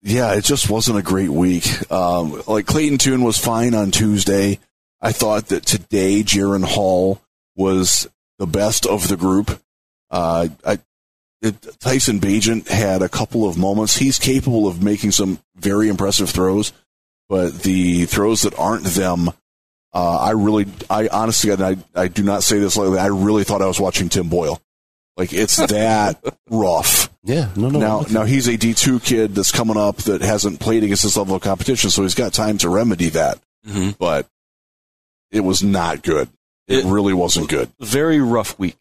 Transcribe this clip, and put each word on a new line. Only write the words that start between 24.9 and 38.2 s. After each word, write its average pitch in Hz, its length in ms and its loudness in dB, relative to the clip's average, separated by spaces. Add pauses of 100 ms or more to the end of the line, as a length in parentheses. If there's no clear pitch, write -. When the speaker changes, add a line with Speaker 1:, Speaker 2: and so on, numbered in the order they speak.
Speaker 1:
Like, - 160 -4
it's 92 240 0
that 107 640 0 (160)
Speaker 2:
<laughs> - 140 -18
Speaker 1:
rough. 92 580 2 (160)
Speaker 2:
Yeah, 127 320 -2
no, 110 120 0
no, 147 100 0
Speaker 1:
Now, 110 220 0
Speaker 2:
no. 151 60 -4 (140)
Speaker 1:
now 110 40 0
he's 123 240 2
a 117 80 2
D 113 180 0
two 127 240 2
kid 110 380 0
that's 98 160 0
coming 110 240 0
up 104 220 0
that 98 240 0
hasn't 101 360 -2
played 113 240 0
against 101 220 0
this 101 120 0
level 95 200 0
of 90 60 -6
competition, 104 480 0
so 98 120 2
he's 92 140 0
got - 160 -2
time 110 260 0
to 87 100 0
remedy 90 420 2
that. 80 280 0 (260)
Speaker 3:
Mm-hmm. 101 340 -2
Speaker 1:
But 78 280 0 (1040)
it 107 100 0
was 92 220 0
not 85 400 0
good. 76 260 0 (380)
It 131 180 2
Speaker 3:
It 92 40 0
Speaker 1:
really 98 260 2
wasn't 82 340 0
good. 69 300 -2
Speaker 3:
Very 143 420 0